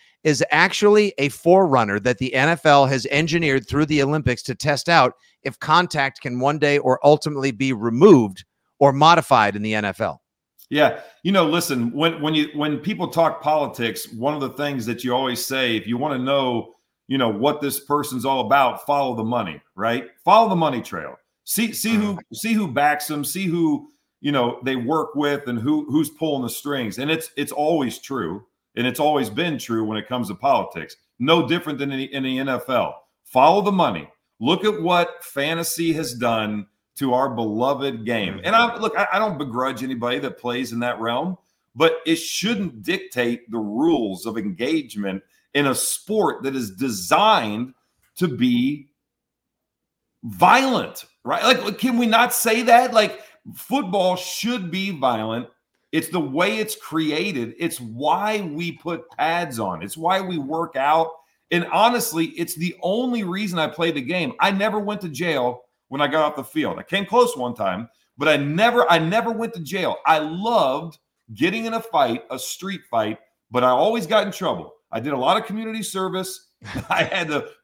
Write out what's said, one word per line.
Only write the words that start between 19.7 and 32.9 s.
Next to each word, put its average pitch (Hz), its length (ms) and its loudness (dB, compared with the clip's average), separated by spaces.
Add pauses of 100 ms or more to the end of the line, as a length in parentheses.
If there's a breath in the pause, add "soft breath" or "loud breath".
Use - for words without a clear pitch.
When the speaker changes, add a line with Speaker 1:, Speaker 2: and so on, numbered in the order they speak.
Speaker 2:
right? 117 320 -2 (180)
Follow 214 240 6
the 190 60 0
money 151 260 0
trail. 76 360 -12 (260)
See, 220 300 -2
see 226 220 -2
who, 208 200 0
Speaker 1:
Mm. 170 40 -10 (160)
Speaker 2:
see 226 180 -4
who 214 160 0
backs 143 400 0
them, 147 160 -4
see 190 220 -6
who, 160 440 0 (300)
you 143 120 -2
know, 120 300 0
they 131 140 -2
work 151 380 -2
with 143 340 -2
and 120 100 -4
who, 147 320 -2
who's 151 200 0
pulling 147 320 -4
the 117 80 -6
strings. 127 480 -6
And 143 120 -4
it's, 160 260 -4
it's 143 160 -6
always 147 460 -2
true. 101 460 -8 (320)
And 120 100 -2
it's 123 140 -4
always 143 300 2
been 156 280 -4
true 113 260 -4
when 107 140 -4
it 104 100 -10
comes 120 200 -4
to 98 60 -8
politics. 98 640 -2 (220)
No 156 300 4
different 156 300 -4
than 139 140 -4
in 131 60 -6
the, 135 160 -8
in 135 80 -6
the 131 160 -4
N 135 100 -4
F 127 200 -4
L. 107 360 -2 (200)